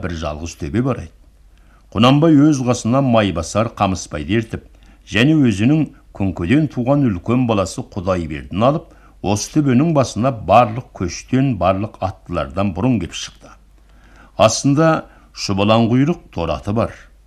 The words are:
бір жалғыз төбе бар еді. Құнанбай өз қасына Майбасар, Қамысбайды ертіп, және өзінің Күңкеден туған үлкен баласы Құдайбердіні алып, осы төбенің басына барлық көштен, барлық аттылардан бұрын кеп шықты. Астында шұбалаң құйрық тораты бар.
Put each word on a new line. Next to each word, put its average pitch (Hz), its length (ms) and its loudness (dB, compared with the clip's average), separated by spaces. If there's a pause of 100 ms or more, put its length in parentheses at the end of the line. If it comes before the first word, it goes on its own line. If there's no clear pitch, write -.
бір 87 160 -6
жалғыз 78 400 -10
төбе 87 240 -4
бар 131 220 -4
еді. - 100 -20 (800)
Құнанбай 147 440 4
өз 147 200 4
қасына 123 420 0
Майбасар, 107 680 0
Қамысбайды 87 640 -4
ертіп, - 280 -4 (440)
және 131 280 4
өзінің 131 540 2 (260)
Күңкеден 101 560 0
туған 135 360 0
үлкен 117 400 0
баласы 98 360 -2
Құдайбердіні 85 800 -6
алып, 143 320 -2 (240)
осы - 380 -2
төбенің 143 340 2
басына 131 400 0
барлық 113 640 2
көштен, 123 640 -2
барлық 95 400 -2
аттылардан 87 720 -6
бұрын 101 300 -2
кеп 80 100 -8
шықты. - 400 -16 (880)
Астында 143 680 2 (260)
шұбалаң 104 560 2
құйрық 139 400 0
тораты 82 400 -6
бар. 110 240 -2 (320)